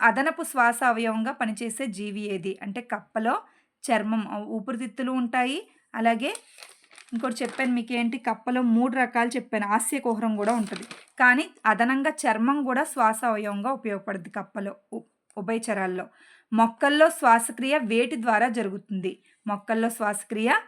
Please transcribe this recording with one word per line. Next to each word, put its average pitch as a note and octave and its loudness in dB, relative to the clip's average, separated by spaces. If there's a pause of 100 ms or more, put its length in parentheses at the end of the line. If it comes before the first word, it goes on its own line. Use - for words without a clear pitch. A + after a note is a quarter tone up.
అదనపు C#4 2
శ్వాస A#3+ 0
అవయవంగా A3+ 0
పనిచేసే A3+ -6
జీవి G#3 -8
ఏది F#3+ -6
అంటే G#3 -8
కప్పలో A3+ -4 (500)
చర్మం, G#3+ 0
ఆ, G#3 -8
ఊపిరితిత్తులు A3+ -6
ఉంటాయి. B3+ -2 (280)
అలాగే A#3 0 (800)
ఇంకోటి A#3 -4
చెప్పాను B3 -2
మీకు A#3+ -2
ఏంటి, A#3+ 0
కప్పలో B3 -2
మూడు A#3+ 4
రకాలు A#3+ 2
చెప్పాను, A3 -4
ఆస్యకుహరం A3+ 0
కూడా G#3 0
ఉంటుంది. G3 -4 (360)
కానీ B3+ 6 (160)
అదనంగా B3+ 2
చర్మం C4+ 0
కూడా B3+ 0
శ్వాస A3+ 0
అవయవంగా G#3 -2
ఉపయోగపడుద్ది G3 -6
కప్పలో G3 -8 (180)
ఉ-, - -16
ఉభయచరాల్లో. G3 -4 (460)
మొక్కల్లో C#4+ 6
శ్వాసక్రియ C4 2
వేటి A#3 0
ద్వారా A3+ 2
జరుగుతుంది? G3 -4 (240)
మొక్కల్లో A3 -2
శ్వాసక్రియ A3 -2 (140)